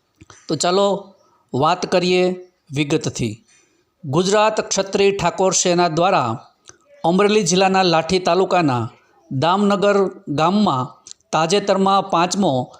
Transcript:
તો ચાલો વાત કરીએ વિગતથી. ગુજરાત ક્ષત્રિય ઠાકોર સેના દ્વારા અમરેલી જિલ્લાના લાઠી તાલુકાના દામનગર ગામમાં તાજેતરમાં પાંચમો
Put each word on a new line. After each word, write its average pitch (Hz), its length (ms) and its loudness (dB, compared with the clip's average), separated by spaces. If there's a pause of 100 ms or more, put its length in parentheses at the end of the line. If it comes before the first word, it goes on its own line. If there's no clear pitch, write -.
(480)
તો 160 80 -4
ચાલો 196 600 -2 (380)
વાત 156 320 0
કરીએ 180 680 0 (240)
વિગતથી. 143 720 -4 (600)
ગુજરાત 202 560 0
ક્ષત્રિય 196 500 0
ઠાકોર 185 420 0
સેના 175 340 0
દ્વારા 160 600 0 (560)
અમરેલી 202 400 2
જિલ્લાના 190 400 2
લાઠી 170 360 0
તાલુકાના 175 680 0 (420)
દામનગર 196 960 0
ગામમાં 156 720 0 (320)
તાજેતરમાં 190 760 0
પાંચમો 175 720 0